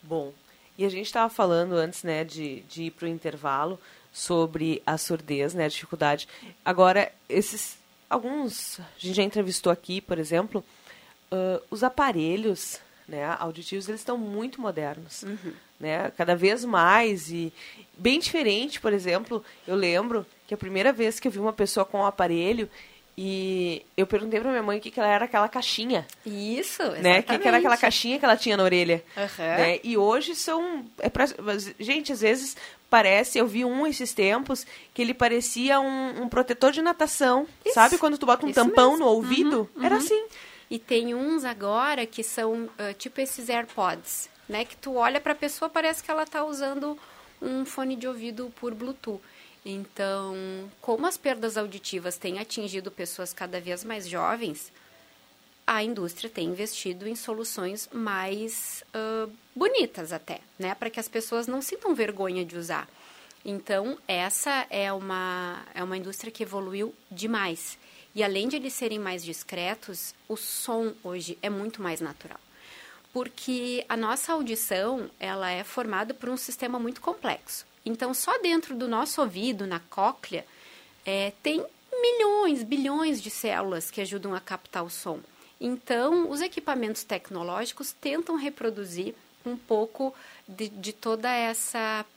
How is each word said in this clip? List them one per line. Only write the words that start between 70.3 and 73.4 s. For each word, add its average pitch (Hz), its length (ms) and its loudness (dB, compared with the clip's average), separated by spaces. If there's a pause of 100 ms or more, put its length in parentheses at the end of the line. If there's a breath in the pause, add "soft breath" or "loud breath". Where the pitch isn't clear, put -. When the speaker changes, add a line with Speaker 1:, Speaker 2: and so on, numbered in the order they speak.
Speaker 2:
som 226 580 -4 (100)
hoje 175 380 -10
é 208 80 -4
muito 208 320 -6
mais 160 180 -4
natural. - 400 -10 (720 loud breath)
Porque 247 760 -4